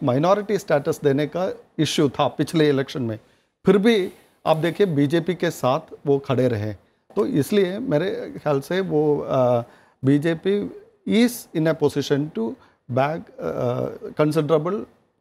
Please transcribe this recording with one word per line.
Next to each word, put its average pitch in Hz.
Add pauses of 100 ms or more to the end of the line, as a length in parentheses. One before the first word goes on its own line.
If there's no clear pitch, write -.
माइनॉरिटी 180
स्टेटस 151
देने 143
का 185 (260)
इशू 151
था 135
पिछले 151
इलेक्शन 135
में, 110 (480)
फिर 190
भी 208 (360)
आप 160
देखिए 165
बीजेपी 160
के 165
साथ 139 (260)
वो 139
खड़े 127
रहे। 107 (440)
तो 214
इसलिए 190
मेरे 190
ख्याल 143
से 180
वो, 151
अ, 123 (440)
बीजेपी 165 (240)
is 226 (260)
in 160
a 160
position 143 (180)
to 226 (420)
bag, 143 (200)
uh, 127 (340)
considerable, 156 (400)